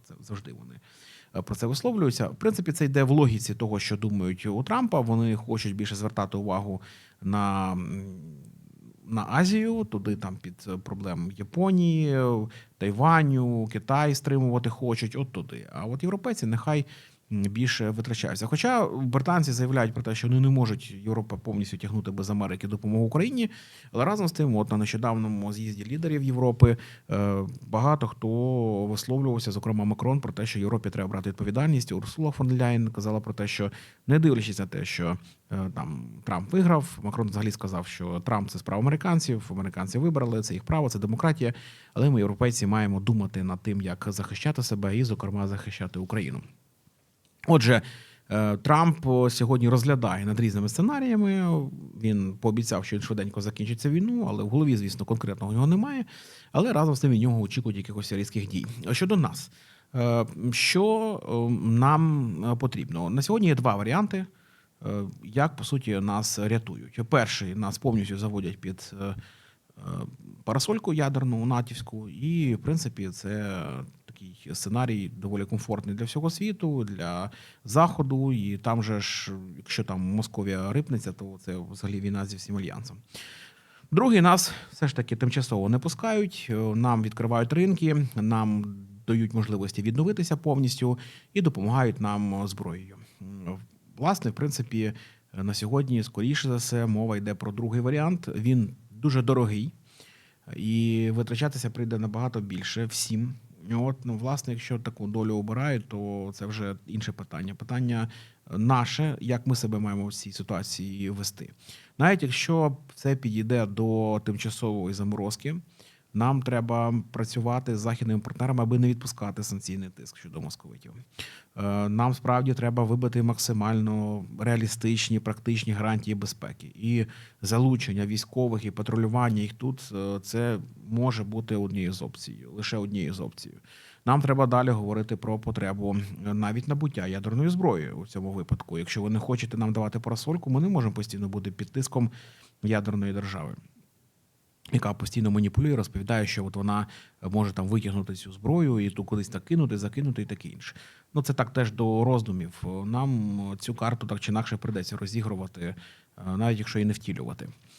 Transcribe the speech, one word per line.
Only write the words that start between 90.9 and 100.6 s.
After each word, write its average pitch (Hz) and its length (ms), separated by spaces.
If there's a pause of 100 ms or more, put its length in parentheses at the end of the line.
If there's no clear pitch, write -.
і 202 80
допомагають 120 600
нам 101 460
зброєю. 95 500 (240)
М, 95 360 (400)
власне, 151 340
в - 20
принципі, 113 600 (400)
на 98 200
сьогодні, 123 500
скоріше 131 440
за 123 80
все, 117 300
мова 110 320
йде 104 160
про 104 180
другий 117 300
варіант. 151 540
Він 113 400 (160)
дуже 131 300
дорогий 120 500 (840)
і 113 580